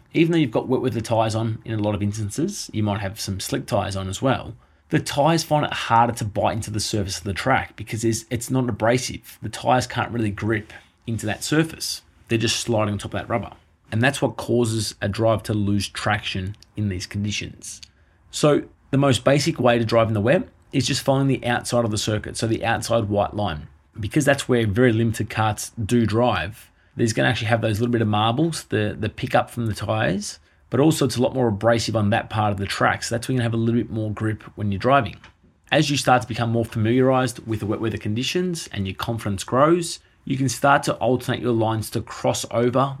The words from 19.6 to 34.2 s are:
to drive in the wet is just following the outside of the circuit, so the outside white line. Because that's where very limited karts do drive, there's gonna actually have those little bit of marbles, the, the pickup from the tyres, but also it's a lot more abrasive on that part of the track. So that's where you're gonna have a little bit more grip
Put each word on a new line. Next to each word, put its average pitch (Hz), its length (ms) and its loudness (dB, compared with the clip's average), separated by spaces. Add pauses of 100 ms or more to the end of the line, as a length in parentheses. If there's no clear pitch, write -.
to 117 60 2
drive 113 240 4
in 110 60 0
the 104 80 0
wet 151 260 2 (240)
is 131 160 0
just 139 140 -2
following 139 260 2
the 135 180 0
outside 120 380 0
of 107 80 0
the 107 60 0
circuit, 107 400 -4
so 113 100 -2
the 110 160 -2
outside 113 460 0
white 101 240 0
line. 85 340 -4 (320)
Because 110 240 0
that's 139 240 2
where 120 180 4
very 113 280 6
limited 113 360 0
karts 110 420 -2 (140)
do 120 200 2
drive, 104 640 -2 (240)
there's 117 160 2
gonna 131 160 0
actually 113 220 -2
have 117 100 4
those 110 220 0
little 120 100 2
bit 117 100 2
of 107 60 2
marbles, 117 640 0
the, 107 280 0
the 107 120 -4
pickup - 400 0
from 120 160 -6
the 107 80 -2
tyres, 120 640 -2 (300)
but 123 100 2
also 156 240 4
it's 123 140 0
a 120 40 2
lot 123 120 2
more 127 160 2
abrasive 113 480 0
on 104 140 2
that - 180 0
part 104 240 0
of 95 40 -6
the 98 80 -4
track. 98 380 0
So - 100 -6
that's 117 140 -4
where 131 60 -2
you're 127 60 0
gonna 117 100 0
have 117 40 -2
a 117 40 -2
little 113 240 2
bit - 80 -6
more 107 220 -4
grip 110 320 -4 (120)